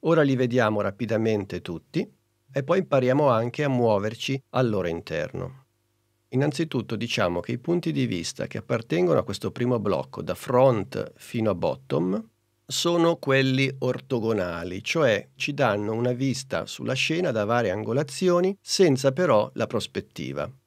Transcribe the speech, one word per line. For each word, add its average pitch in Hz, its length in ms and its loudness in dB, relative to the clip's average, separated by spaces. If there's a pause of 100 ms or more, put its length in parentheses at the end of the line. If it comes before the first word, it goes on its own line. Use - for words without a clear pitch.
Ora 160 220 4
li 135 120 4
vediamo 117 460 2
rapidamente 104 800 -2
tutti - 480 -6 (420)
e 143 120 -4
poi 170 140 2
impariamo 139 500 4
anche 120 340 0
a 147 60 0
muoverci 117 840 0
al 123 180 2
loro 95 200 0
interno. 85 800 -6 (640)
Innanzitutto 143 680 -2
diciamo 98 420 -2
che 87 140 -6
i 120 60 -6
punti 170 340 -2
di 135 140 0
vista 90 420 -6
che 110 100 -8
appartengono 139 600 0
a - 40 -4
questo - 280 -6
primo 123 260 0
blocco, 95 420 -2
da - 140 -6
front 123 800 2
fino 110 360 -2
a 95 40 2
bottom, 147 720 -2 (440)
sono 170 460 2
quelli 135 520 2 (120)
ortogonali, 104 1040 -2
cioè 120 500 2
ci - 200 -6
danno 107 380 0
una 120 200 0
vista 131 540 -4
sulla 120 260 -6
scena 160 400 -2
da 107 120 0
varie 113 280 0
angolazioni, 156 880 0
senza 139 500 2
però 135 440 2
la 107 120 -2
prospettiva. 73 840 -6 (180)